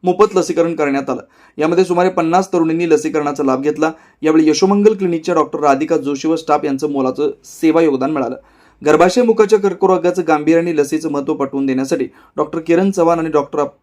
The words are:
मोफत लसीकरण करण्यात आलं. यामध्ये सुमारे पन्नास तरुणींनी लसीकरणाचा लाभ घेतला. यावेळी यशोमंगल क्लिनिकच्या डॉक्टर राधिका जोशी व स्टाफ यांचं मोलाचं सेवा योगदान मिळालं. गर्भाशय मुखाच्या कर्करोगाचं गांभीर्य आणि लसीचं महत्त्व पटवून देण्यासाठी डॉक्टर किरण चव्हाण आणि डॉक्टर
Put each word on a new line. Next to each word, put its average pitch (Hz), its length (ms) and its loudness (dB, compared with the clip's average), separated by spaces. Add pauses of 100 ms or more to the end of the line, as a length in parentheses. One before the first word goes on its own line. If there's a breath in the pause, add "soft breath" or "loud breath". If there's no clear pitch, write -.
मोफत 196 340 2
लसीकरण 170 380 0
करण्यात 143 360 -2
आलं. 120 120 -6 (360 soft breath)
यामध्ये 170 260 2
सुमारे 175 240 0
पन्नास 180 440 0
तरुणींनी 165 380 0
लसीकरणाचा 151 540 0
लाभ 131 180 0
घेतला. 151 280 -2 (320 soft breath)
यावेळी 156 260 4
यशोमंगल 202 460 2
क्लिनिकच्या 175 400 -4
डॉक्टर 151 260 -2
राधिका 147 360 2
जोशी 143 320 -4
व 160 80 0
स्टाफ 151 280 -2
यांचं 143 260 -4
मोलाचं 135 400 -2 (140)
सेवा 160 380 0
योगदान 139 280 0
मिळालं. 127 260 -6 (500 soft breath)
गर्भाशय 170 360 4
मुखाच्या 214 360 4
कर्करोगाचं 180 720 0
गांभीर्य 156 320 2
आणि 170 160 -2
लसीचं 156 340 -2
महत्त्व 143 240 -4
पटवून 139 320 -4
देण्यासाठी 135 380 -2 (320 soft breath)
डॉक्टर 151 220 -4
किरण 170 320 0
चव्हाण 170 280 2
आणि 160 100 -4
डॉक्टर 147 360 -2 (180)